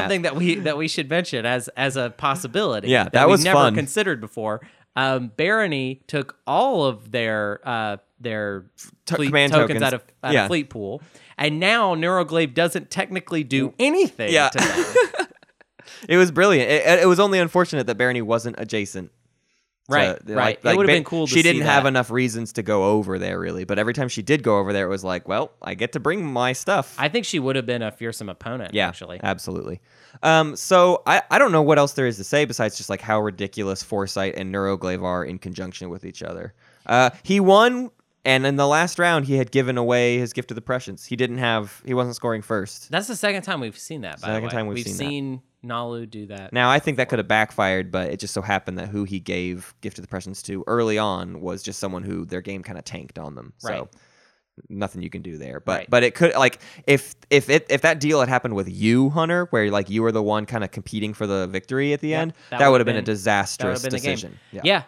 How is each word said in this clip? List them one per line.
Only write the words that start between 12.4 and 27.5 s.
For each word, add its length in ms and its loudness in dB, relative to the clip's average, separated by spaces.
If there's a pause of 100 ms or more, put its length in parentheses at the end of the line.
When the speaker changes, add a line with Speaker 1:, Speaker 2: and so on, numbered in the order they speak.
Speaker 1:
doesn't 360 0
technically 540 -4
do 340 0
anything 540 2
Speaker 2:
Yeah. 180 6
Speaker 1:
to 80 -4
them. 720 2
Speaker 2:
<laughs> 760 -20
It 80 4
was 140 8
brilliant. 400 4
It, 320 6
it 40 8
was 140 6
only 180 4
unfortunate 480 2
that 100 -2
Barony 260 0
wasn't 360 -2
adjacent 520 -6 (800)
to 60 0
Speaker 1:
Right, 280 0
Speaker 2:
the, 100 -6
Speaker 1:
right. 100 2
Speaker 2:
like, 140 0
Speaker 1:
It 60 -8
Speaker 2:
like, 120 4
Speaker 1:
would've 120 4
Speaker 2:
Ba-, 80 6
Speaker 1:
been 80 0
cool 220 -2
to 80 -2
Speaker 2:
she 80 6
didn't 200 4
Speaker 1:
see 40 0
Speaker 2:
have 160 4
Speaker 1:
that. 60 4
Speaker 2:
enough 220 0
reasons 440 -2
to 80 -4
go 280 2
over 280 0
there, 220 -4
really. 240 -6
But 140 -4
every 140 0
time 160 -4
she 140 -8
did 220 2
go 140 4
over 140 0
there, 140 0
it 20 -2
was 140 -4
like, 240 -6
"Well, 240 -2 (120)
I 120 -8
get 180 -4
to 80 -4
bring 240 -2
my 280 0
stuff." 460 -2
Speaker 1:
I 100 0
think 180 -4
she 140 -4
would 160 -2